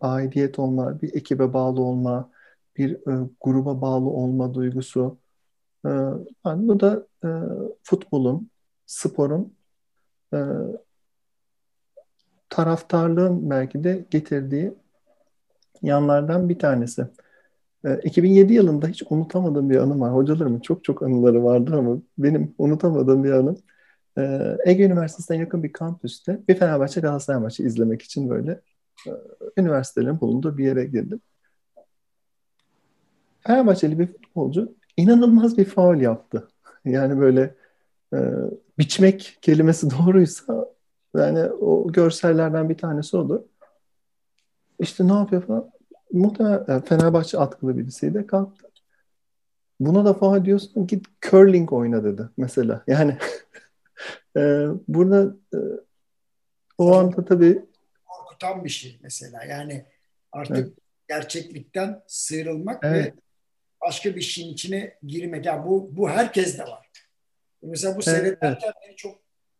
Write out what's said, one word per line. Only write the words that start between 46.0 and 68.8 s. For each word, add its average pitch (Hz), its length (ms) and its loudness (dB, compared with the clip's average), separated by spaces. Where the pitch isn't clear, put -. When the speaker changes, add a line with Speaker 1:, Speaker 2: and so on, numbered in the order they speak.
Speaker 1:
Muhtemelen, 208 520 0
e, - 40 -8
Fenerbahçe 165 560 2
atkılı 131 400 -2
birisiydi. 151 480 -6
Kalktı. 196 420 -4
"Buna 170 240 2
da 196 100 4
faul 196 300 2
diyorsun, 196 420 -2
git 190 200 -4
curling 185 500 8
oyna." 117 320 0
dedi 104 180 -4
mesela. 120 500 -2
Yani, 143 320 2
<laughs> - 600 -14
e, 143 40 0
burada, 196 460 4
e, - 40 -2
o 175 80 4
Speaker 2:
Tabii. 180 100 8
Speaker 1:
anda 180 280 2
tabii 180 380 4
Speaker 2:
Korkutan - 600 -12
bir 147 60 -10
şey 127 320 -16
mesela. 123 420 -18
Yani 143 400 -14
artık 139 260 -10
Speaker 1:
Evet. 127 140 -6
Speaker 2:
gerçeklikten 165 960 -10
sıyrılmak 160 800 -10
Speaker 1:
Evet. 156 220 -2
Speaker 2:
ve - 80 -14
başka 175 360 -8
bir 180 40 -12
şeyin 165 320 -10
içine 196 500 -12
girmek. 160 440 -10
Yani 156 200 -6
bu, 190 300 -4
bu 190 140 0
herkes 185 480 -2
de - 40 -12
var. - 280 -18
Mesela 165 340 -6
bu - 0 -
Speaker 1:
Evet. 202 80 -6
Speaker 2:
seyretlerken 170 680 -2